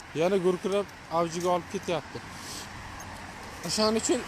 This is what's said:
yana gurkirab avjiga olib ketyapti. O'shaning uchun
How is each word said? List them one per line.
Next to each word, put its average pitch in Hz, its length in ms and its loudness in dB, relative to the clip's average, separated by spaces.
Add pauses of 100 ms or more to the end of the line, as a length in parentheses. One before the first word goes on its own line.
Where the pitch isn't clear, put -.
(140)
yana 175 220 4
gurkirab 185 500 2 (240)
avjiga 170 400 2
olib 180 200 2
ketyapti. 180 480 -2 (1500)
O'shaning 214 360 4
uchun 277 260 4